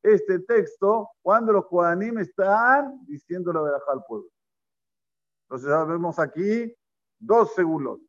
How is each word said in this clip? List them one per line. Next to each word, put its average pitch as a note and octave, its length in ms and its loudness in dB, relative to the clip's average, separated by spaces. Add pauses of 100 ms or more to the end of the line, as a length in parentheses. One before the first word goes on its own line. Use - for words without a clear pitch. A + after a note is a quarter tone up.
este G3 380 4
texto G#3+ 720 0 (100)
cuando A3 300 2
los G3 160 2
Kohanim F3 500 0
están A#3+ 880 0
diciendo F3 480 -8
la D#3+ 80 -2
verajá C#3+ 300 -4
al C3 140 -4
pueblo. G2+ 240 -12 (1120)
Entonces C3 240 -12
ya D#3 160 2
vemos E3 360 -4
aquí G#3 540 -2 (460)
dos A3 360 2
segulot. D3+ 540 -2